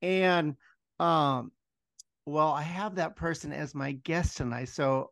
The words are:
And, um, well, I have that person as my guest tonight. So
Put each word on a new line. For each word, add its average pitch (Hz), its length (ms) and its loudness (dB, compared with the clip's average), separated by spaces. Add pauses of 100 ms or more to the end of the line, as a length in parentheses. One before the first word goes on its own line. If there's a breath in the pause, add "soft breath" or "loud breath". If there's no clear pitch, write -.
And, 180 520 4 (440 soft breath)
um, 143 520 2 (760)
well, 156 220 2
I 147 120 0
have 185 340 -4
that 165 200 -2
person 160 360 -6
as 143 220 -8
my 139 200 -4
guest 156 440 -2
tonight. 123 320 -4
So 135 420 0